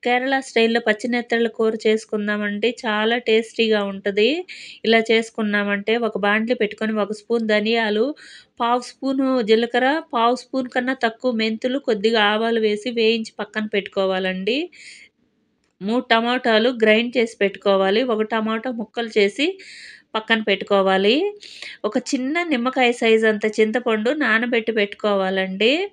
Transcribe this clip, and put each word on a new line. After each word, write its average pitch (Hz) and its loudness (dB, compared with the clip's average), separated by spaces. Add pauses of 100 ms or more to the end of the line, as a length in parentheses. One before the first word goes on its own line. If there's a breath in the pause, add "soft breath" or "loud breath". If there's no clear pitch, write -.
కేరళ 247 0
స్టైల్‌లో 226 2
పచ్చి 220 -4
నెత్తళ్ళ 233 -2
కూర 220 -2 (120)
చేసుకుందామండి. 208 -2 (140)
చాలా 214 0
టేస్టీగా 220 0
ఉంటది. 202 0 (580 loud breath)
ఇలా 226 4 (120)
చేసుకున్నామంటే, 208 0
ఒక 226 -2
బాండ్లీ 214 0
పెట్టుకొని, 220 -4
ఒక 214 -2
స్పూన్ 233 -2
ధనియాలు, 214 2 (540 loud breath)
పావు 240 0
స్పూను 262 -2
జీలకర్ర, 233 2 (240)
పావు 240 2
స్పూన్ 254 -6
కన్నా 254 -2 (100)
తక్కువ 226 -2
మెంతులు, 226 -2
కొద్దిగా 220 2
ఆవాలు 226 2
వేసి 214 -2
వేయించి 226 0
పక్కన 214 -6
పెట్టుకోవాలండి. 190 -2 (1080 loud breath)
మూడు 233 -2
టమాటాలు 233 2
గ్రైండ్ 226 2
చేసి 233 0
పెట్టుకోవాలి. 196 2
ఒక 226 0
టమాటా 220 -2
ముక్కలు 226 -8
చేసి 208 2 (680 loud breath)
పక్కన 220 0
పెట్టుకోవాలి. 196 2 (680 loud breath)
ఒక - -2
చిన్న 269 -4
నిమ్మకాయ 254 0
సైజ్ 226 2
అంత 214 2 (140)
చింతపండు 220 0
నానబెట్టి 233 0
పెట్టుకోవాలండి. 202 0 (200)